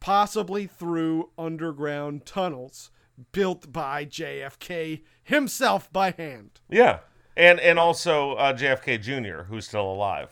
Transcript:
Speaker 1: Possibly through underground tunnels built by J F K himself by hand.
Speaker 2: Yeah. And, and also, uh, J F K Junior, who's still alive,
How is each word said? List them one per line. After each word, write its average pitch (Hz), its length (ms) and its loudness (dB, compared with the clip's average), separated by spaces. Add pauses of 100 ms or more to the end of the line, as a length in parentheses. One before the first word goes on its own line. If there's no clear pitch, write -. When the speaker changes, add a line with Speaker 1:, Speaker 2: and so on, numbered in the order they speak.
Speaker 1:
Possibly 202 680 -2
through 165 720 -4
underground 147 880 -6
tunnels 147 640 -8 (420)
built 180 400 -4
by 147 320 -6
J 139 380 -10
F 135 160 -16
K 160 440 -8 (200)
himself 247 680 -2
by 190 180 0
hand. 135 580 -14
Speaker 2:
Yeah. 170 300 6 (380)
And, 175 220 10
and 170 220 6
also, 165 540 2
uh, 139 180 4
J 131 160 -2
F 131 160 0
K 120 140 -2
Junior, 101 500 -8
who's 107 180 -10
still 101 240 -2
alive, 95 420 -4